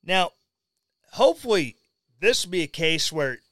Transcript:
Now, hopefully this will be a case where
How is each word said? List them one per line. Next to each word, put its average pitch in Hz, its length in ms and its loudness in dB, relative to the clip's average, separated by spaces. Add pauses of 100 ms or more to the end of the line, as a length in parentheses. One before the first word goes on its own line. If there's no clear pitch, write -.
Now, 180 300 0 (760)
hopefully 214 640 0 (420)
this 214 260 0
will 175 60 -12
be 180 120 0
a 147 40 -4
case 160 440 -2
where 139 280 -4 (120)